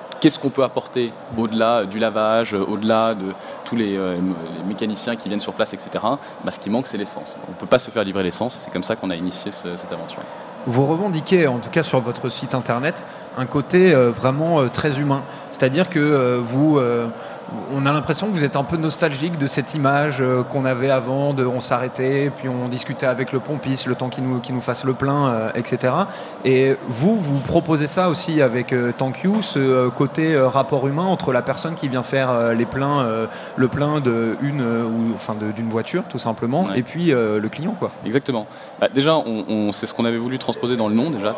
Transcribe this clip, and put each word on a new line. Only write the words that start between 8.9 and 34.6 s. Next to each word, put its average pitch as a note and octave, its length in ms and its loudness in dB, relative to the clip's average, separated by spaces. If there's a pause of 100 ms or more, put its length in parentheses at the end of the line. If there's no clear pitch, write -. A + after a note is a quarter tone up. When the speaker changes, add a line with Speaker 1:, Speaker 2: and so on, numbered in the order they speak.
Speaker 1:
qu'on G2 160 -4
a F2 60 -2
initié F2+ 340 -6
ce, - 160 -12 (100)
cette - 160 -10
aventure. E2+ 300 -10 (440)
Speaker 2:
Vous C3 200 4
revendiquez, E3 640 2
en B2 100 0
tout - 120 -8
cas E3 120 2
sur C#3 160 2
votre B2 300 -2
site A#2+ 260 -6
internet, B2+ 500 -2 (320)
un B2+ 100 -2
côté, F3 460 4
euh, B2 200 6
vraiment, D3 480 2
euh, B2+ 80 4
très C#3+ 320 -2
humain. C#3 220 2 (280)
C'est-à-dire D3 400 2
que, E3 80 0
euh, C3+ 420 4
vous, C#3 380 4
euh, A#2+ 300 2 (680)
on C#3 80 0
a C#3 80 4
l'impression D3+ 360 0
que G#3+ 40 -2
vous D#3+ 120 0
êtes C#3 120 0
un C#3+ 80 2
peu E3 140 -2
nostalgique D#3+ 580 0
de C#3+ 100 0
cette - 280 -4
image, C#3+ 460 2
euh, B2+ 220 4
qu'on C3 220 -2
avait C3 260 2
avant, C3+ 440 2
de C3 100 2
on B2 160 0
s'arrêtait, C3 760 0
puis C3+ 140 -8
on B2 200 -2
discutait B2+ 380 -4
avec B2+ 240 0
le C3 100 0
pompiste, C3+ 460 -4
le B2 80 0
temps B2+ 140 -4
qu'il B2+ 160 -6
nous, B2+ 160 0
qu'il B2+ 140 -6
nous A#2+ 80 -2
fasse - 220 -4
le C3 100 2
plein, C#3 320 2
euh, A2 280 0
et A#2+ 100 -2
cetera. D3 440 0 (380)
Et C3 300 4 (120)
vous, D3 280 4
vous C#3+ 240 0
proposez D#3+ 460 2
ça F#3 220 2
aussi D#3 320 0
avec, B2 320 2
euh, A#2+ 240 2
Thank C3 280 -4
You, G3+ 180 2
ce, - 160 -2
euh, C3 320 4
côté, D#3 440 2
euh, C3 140 6
rapport C3+ 400 2
humain D3+ 160 0
entre F3+ 280 0
la B2 100 4
personne C3+ 320 -4
qui D3 140 -4
vient B2+ 140 0
faire, C3+ 280 2
euh, A#2 240 2
les A#2 100 2
pleins, C#3 380 0
euh, A2+ 240 0 (300)
le B2+ 120 4
plein D3 320 0
de A#2 400 2
une, C#3+ 220 -2